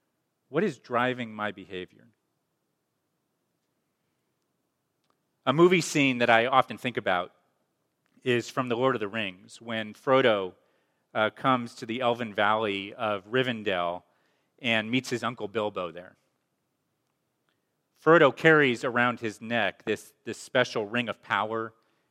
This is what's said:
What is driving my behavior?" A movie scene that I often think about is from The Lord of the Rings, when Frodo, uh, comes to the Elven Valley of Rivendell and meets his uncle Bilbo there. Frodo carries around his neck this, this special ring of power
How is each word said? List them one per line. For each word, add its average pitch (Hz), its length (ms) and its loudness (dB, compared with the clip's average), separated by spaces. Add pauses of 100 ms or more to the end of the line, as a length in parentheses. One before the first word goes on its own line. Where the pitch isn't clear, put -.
(480)
What 160 160 0
is 156 140 -4
driving 123 560 -2
my 104 180 -6
behavior?" 92 540 -14 (3500)
A 131 60 4
movie 175 300 4
scene 135 360 0
that 120 120 4
I 117 160 6
often 127 320 0
think 120 180 -8
about 92 360 -2 (920)
is 120 240 0
from 127 220 -6
The 110 60 -2
Lord 127 200 0
of 107 40 -8
the 104 80 -6
Rings, 101 520 -10
when 110 320 -10
Frodo, 113 600 2 (580)
uh, 107 160 2
comes 123 480 -2
to 123 100 -14
the 117 140 -6
Elven 120 320 -2
Valley 101 640 0
of 107 360 -6
Rivendell 104 720 -2 (580)
and 110 300 -2
meets 127 200 -2
his 120 120 -6
uncle 117 240 -6
Bilbo 101 440 -6
there. 87 260 -18 (1900)
Frodo 156 320 8
carries 147 500 4
around 120 360 0
his 110 220 -8
neck 110 420 -2
this, - 300 -4 (100)
this 113 140 -10
special 123 480 -2
ring 117 240 -4
of - 120 -10
power 110 520 -4 (360)